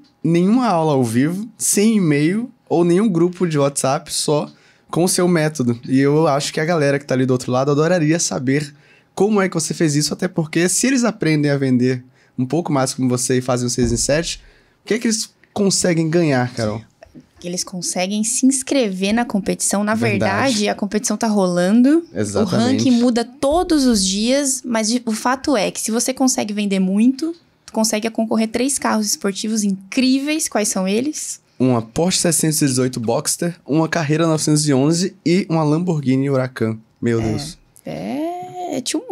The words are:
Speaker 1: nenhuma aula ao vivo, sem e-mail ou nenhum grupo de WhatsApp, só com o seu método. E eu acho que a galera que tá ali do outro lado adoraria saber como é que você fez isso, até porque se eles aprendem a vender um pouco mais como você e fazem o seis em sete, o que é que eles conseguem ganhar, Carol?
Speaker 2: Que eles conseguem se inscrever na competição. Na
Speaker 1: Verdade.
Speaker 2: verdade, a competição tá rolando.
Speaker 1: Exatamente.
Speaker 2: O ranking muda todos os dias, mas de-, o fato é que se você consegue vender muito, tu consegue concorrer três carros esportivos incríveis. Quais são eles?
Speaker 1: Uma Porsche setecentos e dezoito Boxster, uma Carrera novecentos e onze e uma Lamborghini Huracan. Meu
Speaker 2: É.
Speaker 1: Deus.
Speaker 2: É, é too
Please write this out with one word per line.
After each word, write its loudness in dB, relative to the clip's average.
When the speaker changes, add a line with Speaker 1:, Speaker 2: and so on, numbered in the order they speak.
Speaker 1:
nenhuma 2
aula 2
ao 4
vivo, 0
sem 2
e-mail 2
ou 2
nenhum 4
grupo 0
de 0
WhatsApp, -2
só -2
com 0
o 4
seu 0
método. 0
E 2
eu 4
acho 0
que -6
a -2
galera 2
que -12
tá -2
ali 2
do 0
outro -2
lado 2
adoraria 2
saber -2
como 2
é 2
que -8
você -4
fez 0
isso, 0
até -4
porque -2
se 0
eles 0
aprendem 0
a 2
vender 0
um -2
pouco -2
mais 0
como -2
você 0
e 0
fazem -2
o -4
seis 0
em 0
sete, -2
o -12
que 0
é 0
que -2
eles -2
conseguem 0
ganhar, 2
Carol? -4
Speaker 2:
Que -14
eles -6
conseguem -4
se 0
inscrever 0
na 0
competição. -2
Na 0
Speaker 1:
Verdade. 0
Speaker 2:
verdade, 0
a 0
competição -2
tá -2
rolando. 4
Speaker 1:
Exatamente. -2
Speaker 2:
O 2
ranking 4
muda 2
todos 0
os 2
dias, 0
mas -2
de-, -2
o -4
fato -2
é 0
que -8
se -4
você -2
consegue 0
vender -2
muito, 2
tu -20
consegue -2
concorrer -2
três -2
carros 0
esportivos -4
incríveis. 0
Quais -2
são -2
eles? -4
Speaker 1:
Uma 2
Porsche -2
setecentos 0
e 4
dezoito 0
Boxster, -2
uma 2
Carrera 0
novecentos 2
e 4
onze 2
e 2
uma 0
Lamborghini 0
Huracan. -2
Meu 2
Speaker 2:
É. 0
Speaker 1:
Deus. -4
Speaker 2:
É, -8
é -4
too -6